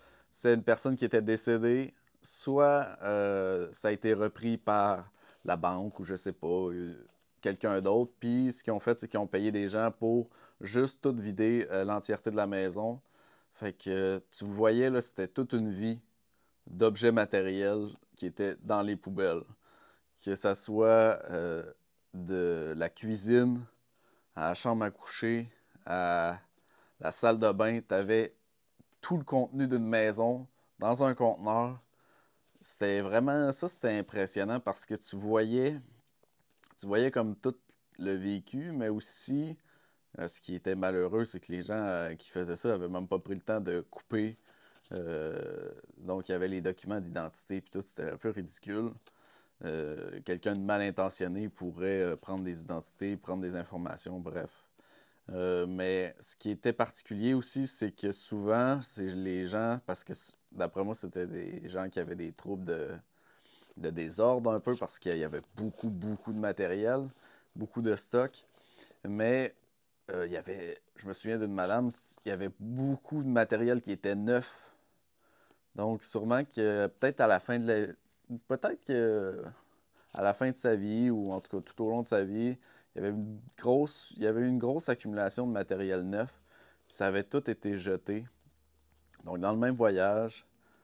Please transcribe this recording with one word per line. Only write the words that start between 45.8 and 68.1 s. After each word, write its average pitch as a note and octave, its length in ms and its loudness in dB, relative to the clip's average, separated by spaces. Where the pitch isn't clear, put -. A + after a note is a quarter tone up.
donc, F#2 280 -6
il F#2+ 60 -2
y - 20 0
avait F2+ 140 0
les F#2+ 120 -4
documents F#2 380 -4
d'identité F2 600 -6
puis - 100 -16
tout, G2 100 -6
c'était - 300 -8
un - 60 -8
peu A2+ 140 -4
ridicule. G#2 580 -6
Euh, D2+ 600 -6
quelqu'un F#2 300 -2
de G2 60 -4
mal G2+ 200 2
intentionné F#2+ 640 -2
pourrait, F#2 540 -2
euh, F2 160 0
prendre F#2+ 260 -6
des F2 200 -6
identités, F2 520 -6
prendre F#2 260 -6
des F2+ 140 -4
informations, F2+ 640 -8
bref. E2 300 -8
Euh, F2+ 360 0
mais F#2 520 -2
ce - 160 -6
qui - 140 -6
était A2 240 0
particulier A2+ 640 0
aussi, C3 320 -2
c'est G#2+ 240 -4
que G2+ 200 -4
souvent, A2+ 680 0
c'est G2+ 280 -6
les F#2 360 -4
gens, A2+ 400 -2
parce F2+ 180 -6
que - 100 -12
s-, - 220 -12
d'après F2+ 320 -4
moi, G#2+ 120 -4
c'était F2+ 320 -6
des F2+ 420 -10
gens F#2 180 -6
qui F#2 120 -8
avaient F2 160 -4
des E2+ 160 -8
troubles F#2+ 320 -8
de, E2 260 -4
de D#2+ 140 -4
désordre G#2+ 580 0
un A2 100 0
peu, B2 160 -2
parce - 220 -6
qu'il F2 200 -2
y D#2+ 60 -2
avait D2+ 200 -6
beaucoup, A2 340 -6
beaucoup G#2 440 -6
de G#2+ 60 -4
matériel, G#2 680 0
beaucoup A2 280 -6
de A2 120 2
stock. - 480 -2